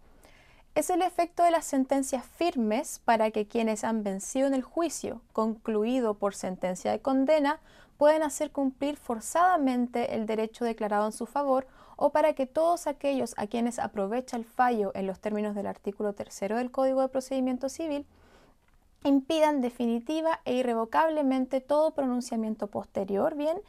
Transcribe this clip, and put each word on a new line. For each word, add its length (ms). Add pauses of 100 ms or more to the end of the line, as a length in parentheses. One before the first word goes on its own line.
(720)
Es 160
el 140
efecto 400
de 80
las 140
sentencias 600
firmes 800
para 240
que 180
quienes 360
han 200
vencido 440
en 80
el 80
juicio, 580 (100)
concluido 840
por 180
sentencia 560
de 140
condena, 560 (400)
puedan 240
hacer 280
cumplir 460
forzadamente 1160
el 100
derecho 400
declarado 400
en 60
su 160
favor 400 (300)
o 160
para 200
que 140
todos 400
aquellos 500
a 80
quienes 320
aprovecha 600
el 80
fallo 500
en 100
los 140
términos 340
del 140
artículo 460
tercero 440
del 140
Código 300
de 80
Procedimiento 600
Civil 380 (960)
impidan 580
definitiva 840
e 100
irrevocablemente 1080
todo 320
pronunciamiento 800
posterior, 640
bien, 340